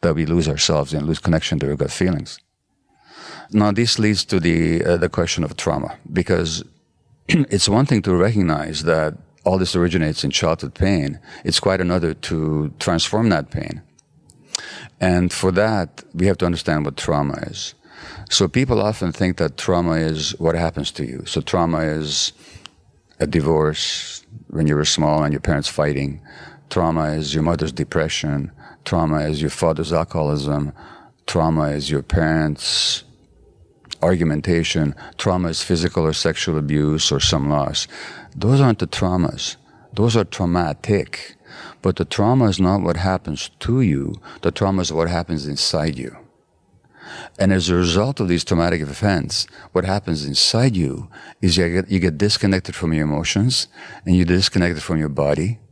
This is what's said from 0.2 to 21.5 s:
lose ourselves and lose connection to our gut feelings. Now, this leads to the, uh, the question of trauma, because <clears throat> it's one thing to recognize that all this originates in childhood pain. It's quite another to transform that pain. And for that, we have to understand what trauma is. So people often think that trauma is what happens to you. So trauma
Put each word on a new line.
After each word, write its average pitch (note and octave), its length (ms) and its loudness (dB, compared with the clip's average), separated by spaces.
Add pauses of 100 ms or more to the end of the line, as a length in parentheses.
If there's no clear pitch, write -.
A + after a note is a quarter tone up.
lose E2 220 2
ourselves D2 440 0
and D2 140 -2
lose D#2+ 140 -2
connection D#2+ 400 0
to C#2 100 -2
our D2 60 -2
gut C#2 160 -2
feelings. F2 480 -2 (1120)
Now, G#2 180 4
this A#2 300 2
leads G#2+ 240 2
to F#2+ 160 2
the, E2 440 2
uh, E2+ 120 4
the E2+ 120 0
question E2+ 360 -2
of - 120 -8
trauma, - 400 -2 (160)
because E2+ 520 0 (320)
<clears throat> - 320 -20
it's D#3+ 400 2
one A#2 180 4
thing A2+ 160 2
to F#2 140 2
recognize E2 680 2
that D#2+ 300 2 (300)
all F#2 140 4
this F#2 180 0
originates E2 480 0
in C#2 80 -2
childhood D#2+ 420 -2
pain. E2 460 0 (240)
It's - 160 0
quite F#2+ 200 2
another F2 340 0
to D#2 640 -2
transform G#2 480 0
that D#2 240 0
pain. D#2 300 -8 (1160)
And F2+ 340 2
for F#2+ 200 0
that, G2+ 500 0 (120)
we F2+ 120 2
have F#2 120 2
to F2+ 80 0
understand D#2+ 380 0
what C#2 120 -4
trauma D2 380 0 (120)
is. - 280 -12 (540)
So F#2+ 200 2
people B2+ 320 2
often G2+ 320 -2
think F2+ 240 0
that D#2+ 200 -2
trauma F2 360 0
is D#2+ 380 -2 (100)
what E2 160 2
happens D#2+ 360 -2
to D2+ 140 -6
you. - 200 -10
So - 140 -4
trauma E2 400 0